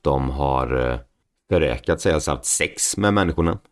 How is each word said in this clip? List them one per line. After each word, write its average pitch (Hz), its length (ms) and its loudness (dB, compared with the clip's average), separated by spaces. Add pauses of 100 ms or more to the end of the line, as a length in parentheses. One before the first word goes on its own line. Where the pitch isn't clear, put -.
de 67 300 0
har, 65 600 0
eh, 62 80 -4 (500)
förökat 78 520 0
sig, 92 120 2
alltså 78 180 0
haft 69 140 -4
sex - 520 -2
med 101 180 2
människorna. 85 440 2 (140)